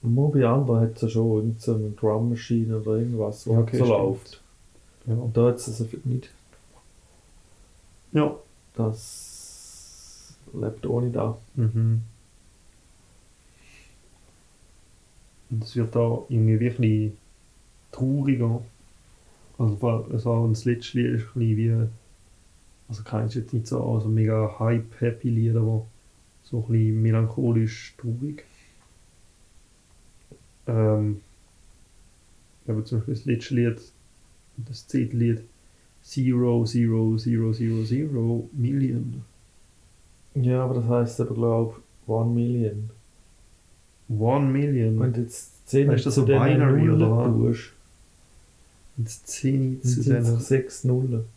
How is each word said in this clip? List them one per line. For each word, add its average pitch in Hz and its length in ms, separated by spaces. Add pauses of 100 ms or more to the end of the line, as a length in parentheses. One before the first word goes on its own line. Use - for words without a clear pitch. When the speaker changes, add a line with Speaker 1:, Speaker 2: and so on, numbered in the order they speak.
Speaker 1:
Mo 123 260
bei 139 160
anderen 120 360
hat's 113 220
ja 113 60
schon 113 280
irgend 113 260
so 117 140
eine 107 160
Drum 110 380
Machine 113 480
oder 110 180
irgendwas, 113 500
wo 117 80
Speaker 2:
Ja, 113 60
okay, 113 180
Speaker 1:
so 127 80
Speaker 2:
stimmt. 110 120
Speaker 1:
läuft. 95 420 (640)
Speaker 2:
Ja. 113 80
Speaker 1:
Und 117 220
da 117 120
hat's 120 180
das 113 140
einfach 113 240
nicht. 127 260 (1800)
Speaker 2:
Ja. 151 220 (420)
Speaker 1:
Das - 1600 (180)
lebt 101 340
ohne 120 240
da. 113 280 (160)
Speaker 2:
Mhm. 113 480 (3500)
Und 110 140
es - 120
wird 113 180
da 117 240 (100)
irgendwie 110 320
wirklich 110 520 (800)
trauriger. 131 680 (1000)
Also, 107 220
weil 113 360
es 113 100
auch 117 220
das 110 160
letzte 120 340
Lied 120 220
ist - 20 (140)
ein 123 40
bisschen 113 160
wie, 113 320 (1000)
also 107 160
kein, 110 220
ist 110 100
jetzt 113 160
nicht 113 160
so, 123 160
also 113 240
mega 110 500
Hype-Happy-Lied, 113 1000
aber 110 300 (560)
so - 240
ein 117 60
bisschen 110 300
melancholisch 113 960
traurig. 127 480 (2250)
Ähm, 107 540 (1500)
ja, 117 80
aber 107 100
zum 113 140
Beispiel 110 160
das 113 120
letzte 120 280
Lied, 120 260 (760)
das 117 320
zehnte 123 280
Lied, 117 240 (640)
Zero, 123 600
zero, 113 500
zero, 113 380
zero, 113 280
zero 120 680
million. 127 720 (1120)
Speaker 1:
Ja, 127 300
aber 123 100
das 120 100
heisst 117 380
aber, 113 120
glaub, 113 460 (260)
one 113 280
million. 113 560 (1200)
Speaker 2:
One 123 400
million? 131 500
Speaker 1:
Wenn 120 140
du 120 80
jetzt - 440
zehn 139 260
Speaker 2:
Ist 113 120
das 131 100
Speaker 1:
zu 135 60
Speaker 2:
so 120 60
Speaker 1:
denen 107 180
Speaker 2:
binary, 131 400
Speaker 1:
Nullen 160 180
Speaker 2:
oder 113 140
was? 117 400
Speaker 1:
tust. - 160 (1300)
Speaker 2:
Und 113 100
zehn 131 720
Speaker 1:
Dann 123 100
Speaker 2:
zu 120 120
Speaker 1:
sind's 135 260
Speaker 2:
denen. 117 120
Speaker 1:
sechs - 440
Nullen. 127 400 (120)